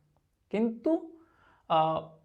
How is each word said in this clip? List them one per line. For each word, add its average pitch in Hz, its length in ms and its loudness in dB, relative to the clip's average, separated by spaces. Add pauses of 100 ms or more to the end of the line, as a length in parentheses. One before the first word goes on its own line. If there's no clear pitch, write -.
(520)
কিন্তু, 226 400 0 (840)
আহ, 160 220 2 (260)